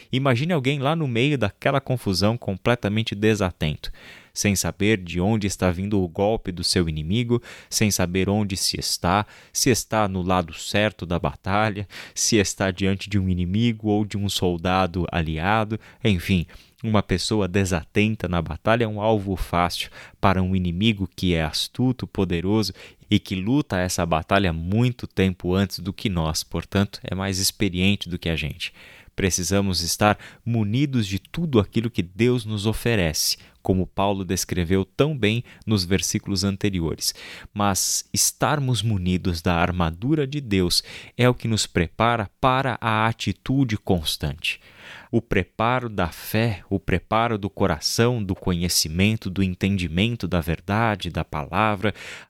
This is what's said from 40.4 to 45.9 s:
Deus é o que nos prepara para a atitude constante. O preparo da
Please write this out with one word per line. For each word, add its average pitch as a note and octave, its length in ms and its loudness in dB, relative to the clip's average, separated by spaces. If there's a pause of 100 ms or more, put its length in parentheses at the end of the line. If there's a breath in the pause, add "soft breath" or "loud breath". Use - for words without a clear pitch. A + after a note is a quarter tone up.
Deus F#2+ 420 2 (340 loud breath)
é A#2+ 120 4
o B2 60 4
que - 140 -6
nos A2 180 0
prepara A2 640 0 (120)
para C3 380 2
a A2 280 0
atitude A2+ 720 0
constante. - 800 -2 (500 loud breath)
O A#2 120 2
preparo A#2 640 0
da G2 200 -2